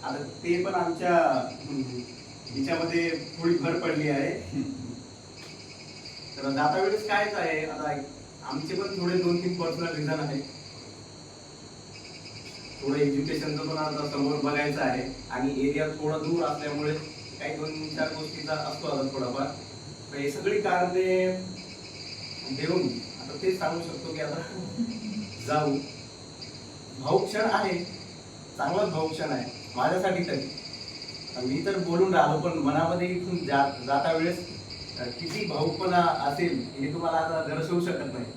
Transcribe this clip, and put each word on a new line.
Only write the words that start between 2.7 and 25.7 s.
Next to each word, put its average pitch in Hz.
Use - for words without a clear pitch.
थोडी 165
भर 135
पडली 151
आहे. 139
तर -
जाता 151
वेळेस 208
कायच 202
आहे, 160
आता 147
आमचे 156
पण 185
थोडे 175
दोन 175
तीन 175
पर्सनल 165
रिझन 151
आहेत. 143
थोडं 139
एज्युकेशनचं 147
पण 156
आता 151
समोर 143
बघायचं 139
आहे -
आणि 135
एरिया 156
थोडा 151
दूर 165
असल्यामुळे 147
काही 147
दोन 151
चार 127
गोष्टीचा 151
असतो 151
आता 135
थोडाफार. -
तर 143
हे 139
सगळी 202
कारणे 185
देऊन 151
आता 147
तेच 185
सांगू 165
शकतो 156
की 156
आता 151
<laughs> 185
जाऊ. 147